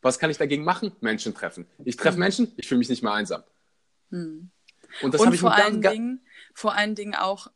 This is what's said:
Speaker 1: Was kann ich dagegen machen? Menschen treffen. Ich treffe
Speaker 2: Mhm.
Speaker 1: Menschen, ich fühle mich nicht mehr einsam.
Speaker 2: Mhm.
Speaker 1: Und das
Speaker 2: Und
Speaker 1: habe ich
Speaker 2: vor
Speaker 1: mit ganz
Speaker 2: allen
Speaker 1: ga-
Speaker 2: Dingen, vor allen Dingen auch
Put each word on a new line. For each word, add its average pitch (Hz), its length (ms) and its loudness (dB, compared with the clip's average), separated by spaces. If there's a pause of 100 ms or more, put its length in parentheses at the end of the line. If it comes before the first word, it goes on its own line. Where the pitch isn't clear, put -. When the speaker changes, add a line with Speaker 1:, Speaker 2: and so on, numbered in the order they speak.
Speaker 1:
Was 127 160 2
kann 160 140 0
ich 147 60 -4
dagegen 143 260 0
machen? 185 280 -2 (100)
Menschen 110 340 -4
treffen. 87 320 -10 (180)
Ich 123 120 -6
treffe 165 200 2
Speaker 2:
Mhm. - 20 -4
Speaker 1:
Menschen, 202 380 0
ich - 100 -10
fühle 123 120 2
mich 120 100 0
nicht 120 140 -2
mehr 107 100 0
einsam. 95 300 -4 (680)
Speaker 2:
Mhm. 170 420 -10 (480)
Speaker 1:
Und 131 140 -2
das 151 80 4
Speaker 2:
Und 220 40 8
Speaker 1:
habe 247 100 8
ich 175 60 0
Speaker 2:
vor - 20 0
Speaker 1:
mit - 120 4
ganz 208 180 4
Speaker 2:
allen 220 80 -2
Speaker 1:
ga- 214 120 4
Speaker 2:
Dingen, 240 280 -6 (320)
vor 214 220 -2
allen 208 200 0
Dingen 208 200 -8
auch 190 400 -4